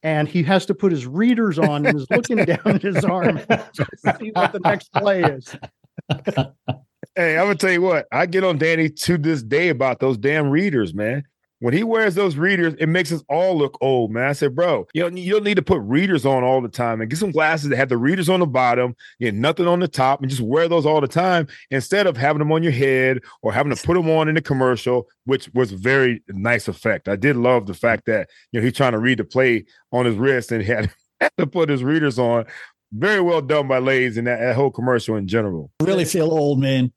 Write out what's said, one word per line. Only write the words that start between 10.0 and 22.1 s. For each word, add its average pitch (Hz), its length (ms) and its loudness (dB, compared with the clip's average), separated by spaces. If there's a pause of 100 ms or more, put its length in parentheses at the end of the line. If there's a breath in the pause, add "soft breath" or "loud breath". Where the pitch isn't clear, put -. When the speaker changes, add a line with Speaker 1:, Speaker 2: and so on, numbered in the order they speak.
Speaker 2:
those 131 160 0
damn 143 320 0
readers, 139 460 0
man. 117 300 -4 (340)
When 120 160 -2
he 196 100 0
wears 226 300 0
those 180 220 0
readers, 170 420 0
it 160 80 0
makes 160 260 0
us 160 160 -6
all 175 300 0
look 139 240 0
old, 127 280 2
man. 123 200 -2
I - 20 -2
said, 139 220 -2
"Bro, 151 400 0
you 160 80 0
don't, 175 160 -4
you 180 160 -4
don't 214 100 0
need 202 120 0
to 170 60 2
put 156 200 0
readers 147 420 0
on 135 180 0
all 131 200 0
the 117 80 -8
time, 117 320 -4
and 113 80 -6
get 156 80 -6
some 202 120 -2
glasses 156 380 0
that 135 80 0
have 131 140 0
the 120 80 0
readers 160 320 0
on 185 100 2
the 175 60 2
bottom, 123 500 0 (220 loud breath)
you 120 120 -2
know, 101 80 -6
nothing 160 300 0
on 175 120 2
the 185 80 0
top, 135 340 0
and 131 80 -4
just 131 100 -6
wear 147 280 0
those 165 180 0
all 156 160 2
the 139 40 -2
time 175 420 0 (220 loud breath)
instead 190 360 0
of 151 100 0